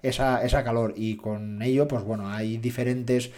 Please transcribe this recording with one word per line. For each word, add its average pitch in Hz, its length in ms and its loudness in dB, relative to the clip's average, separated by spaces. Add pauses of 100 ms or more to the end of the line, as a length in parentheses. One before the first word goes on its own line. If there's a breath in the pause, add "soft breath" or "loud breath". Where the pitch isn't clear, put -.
esa, 127 400 2
esa 127 220 4
calor. 117 320 2
Y 110 180 -2
con 107 480 -6
ello, 131 240 4
pues 127 160 -2
bueno, 104 260 -4
hay 110 280 -4
diferentes 123 800 0